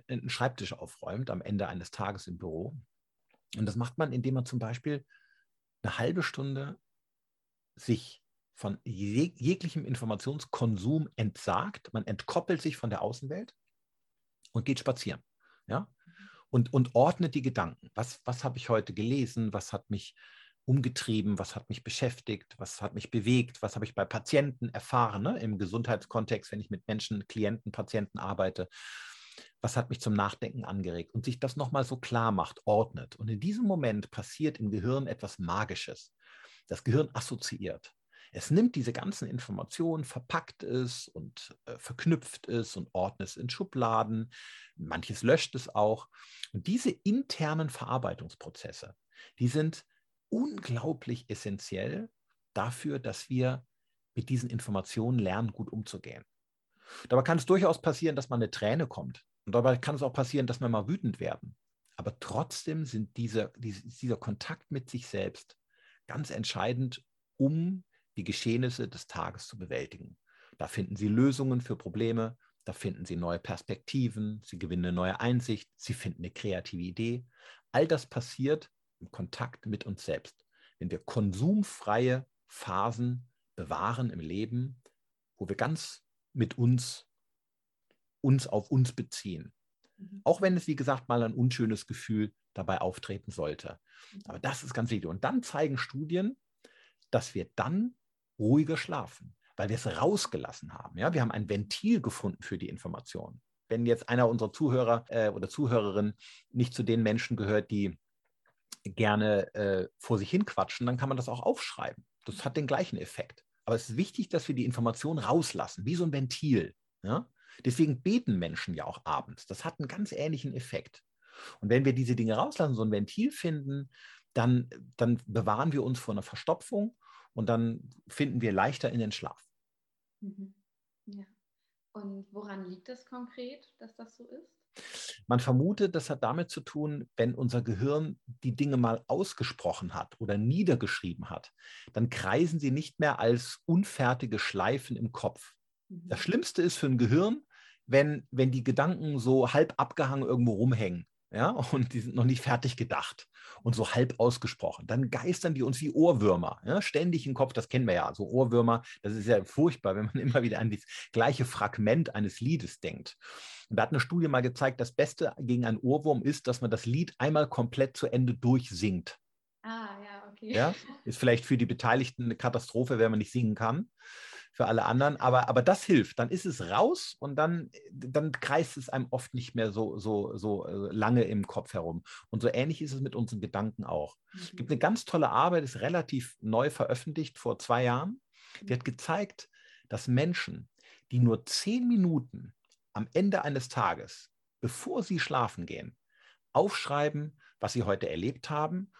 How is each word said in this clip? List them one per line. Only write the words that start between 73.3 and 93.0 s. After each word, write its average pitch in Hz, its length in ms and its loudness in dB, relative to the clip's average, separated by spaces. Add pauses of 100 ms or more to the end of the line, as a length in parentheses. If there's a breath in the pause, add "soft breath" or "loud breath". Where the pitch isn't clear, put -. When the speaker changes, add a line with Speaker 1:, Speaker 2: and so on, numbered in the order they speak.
Speaker 1:
Perspektiven, 107 1040 -4
Sie - 140 -14
gewinnen 90 280 -2
eine 90 80 0
neue 90 260 0
Einsicht, 120 560 0
Sie - 180 -6
finden - 280 -8
eine 87 100 -8
kreative 90 500 -6
Idee. 117 440 -4 (460 loud breath)
All 156 160 4
das 156 180 2
passiert 139 640 -2 (280)
im - 120 -18
Kontakt - 540 -8
mit 110 200 -4
uns 98 200 -8
selbst. - 400 -6 (340 soft breath)
Wenn 87 120 -6
wir 82 80 -4
konsumfreie 123 1300 2 (220)
Phasen 117 800 -2 (280)
bewahren 98 540 -2
im 87 100 -8
Leben, 113 600 -4 (560)
wo 95 100 -6
wir 98 80 -4
ganz - 480 -4 (300)
mit 127 240 0
uns, 123 500 2 (1120)
uns 135 260 4
auf - 240 -2
uns 127 220 4
beziehen. - 600 -8 (440)
Speaker 2:
Mhm. 196 260 -16
Speaker 1:
Auch 185 180 2
wenn 185 140 4
es, 170 120 -2
wie 151 80 0
gesagt, 135 340 -2
mal 120 140 4
ein 113 100 0
unschönes 123 520 2
Gefühl 107 480 -2 (200)
dabei 95 260 -2
auftreten - 520 -6